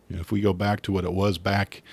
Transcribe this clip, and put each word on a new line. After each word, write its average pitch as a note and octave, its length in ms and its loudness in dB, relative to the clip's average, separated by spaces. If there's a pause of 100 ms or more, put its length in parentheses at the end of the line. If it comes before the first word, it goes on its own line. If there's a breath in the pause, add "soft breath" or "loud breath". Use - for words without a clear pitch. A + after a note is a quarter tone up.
You - 80 -8
know, E2+ 40 -6
if E2+ 100 -8
we G2+ 120 0
go G2+ 100 4
back G2+ 300 0
to G2+ 100 -2
what F#2 120 0
it F2 100 -2
was F#2+ 240 2
back G2 440 -2 (100)